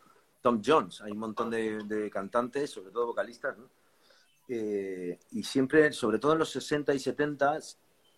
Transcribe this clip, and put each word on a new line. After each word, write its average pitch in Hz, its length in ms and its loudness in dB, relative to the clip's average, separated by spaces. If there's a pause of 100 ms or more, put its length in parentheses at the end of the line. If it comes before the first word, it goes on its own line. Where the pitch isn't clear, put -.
(420)
Tom 120 220 2
Jones, 117 380 4
hay 104 120 -10
un 104 60 -8
montón 113 300 -4
de, 110 340 -2
de 107 280 -4
cantantes, 120 580 -2
sobre 95 220 -14
todo 117 160 -2
vocalistas, 117 500 -6
¿no? 120 100 -20 (800)
Eh, 98 720 -4 (120)
y 104 120 -6
siempre, 143 480 4
sobre 110 280 2
todo 143 140 4
en 160 60 4
los 156 120 -2
sesenta 147 420 0
y 131 60 0
setenta, 147 580 0 (600)